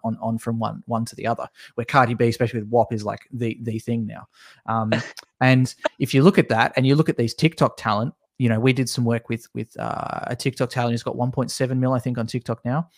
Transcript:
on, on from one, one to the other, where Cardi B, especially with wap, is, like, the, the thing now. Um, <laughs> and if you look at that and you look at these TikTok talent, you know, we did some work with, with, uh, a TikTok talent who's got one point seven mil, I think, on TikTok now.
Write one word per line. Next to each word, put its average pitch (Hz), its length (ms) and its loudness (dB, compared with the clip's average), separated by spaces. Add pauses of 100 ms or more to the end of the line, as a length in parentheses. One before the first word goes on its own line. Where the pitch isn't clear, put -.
on, 113 200 -4
on 113 160 -2
from 113 200 -4
one, 107 280 -4
one 117 180 -2
to - 120 -10
the 107 100 -6
other, 117 200 -2 (280)
where 117 100 -4
Cardi 123 300 4
B, 117 140 2
especially 117 320 0
with 104 100 -8
wap, 117 200 4
is, 107 140 -4
like, 104 280 -8
the, 117 280 -6
the 113 200 -6
thing 117 260 -4
now. 101 220 -12 (360)
Um, 110 280 -2 (240)
<laughs> - 260 -16
and 127 320 4 (240)
if - 160 0
you 135 80 6
look 185 160 6
at - 100 4
that 113 280 2
and 131 100 4
you 139 80 6
look 160 160 4
at - 80 -2
these 117 160 0
TikTok 156 420 2
talent, 110 380 -2 (240)
you 123 100 2
know, 110 100 2
we 127 140 4
did 127 160 -2
some 123 160 -2
work 117 240 0
with, 117 260 -6
with, 117 240 -10
uh, - 480 -6
a - 80 -6
TikTok 123 340 -2
talent 120 240 -2
who's 117 120 -4
got - 100 -4
one 123 160 -2
point 123 220 -4
seven 131 260 -2
mil, 127 140 2
I 123 80 0
think, 123 180 -4
on 113 80 -2
TikTok - 380 -6
now. 143 340 -2